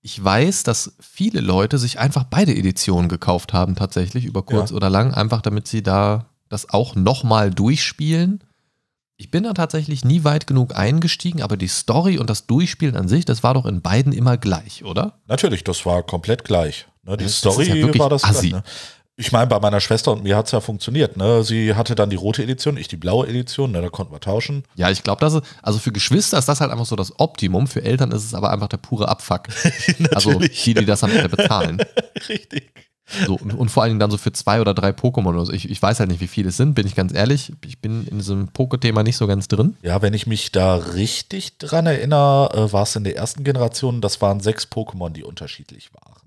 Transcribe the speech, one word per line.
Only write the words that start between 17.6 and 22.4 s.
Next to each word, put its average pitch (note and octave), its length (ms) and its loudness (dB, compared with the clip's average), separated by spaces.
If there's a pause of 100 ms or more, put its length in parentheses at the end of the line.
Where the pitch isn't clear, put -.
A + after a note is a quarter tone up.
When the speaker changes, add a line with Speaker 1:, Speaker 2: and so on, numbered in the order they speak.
Speaker 2:
Story F#3 40 0 (120)
Speaker 1:
ja D#3 60 4
wirklich D3 140 4
Speaker 2:
war C#3+ 80 4
das C#3 160 2
Speaker 1:
assi. G#2 260 4
Speaker 2:
gleich, F#2 120 -4
ne? - 60 -14 (480)
Ich - 160 -4
meine, B2 160 4
bei A2 120 2
meiner G#2 200 2
Schwester - 320 0
und G#2 100 -2
mir G2 120 2
hat's A2 180 0
ja A2+ 100 0
funktioniert, A#2 560 -2
ne? A2 260 2
Sie A2 300 0
hatte G#2+ 200 -2
dann G#2 140 2
die G2 80 -2
rote G2+ 260 -2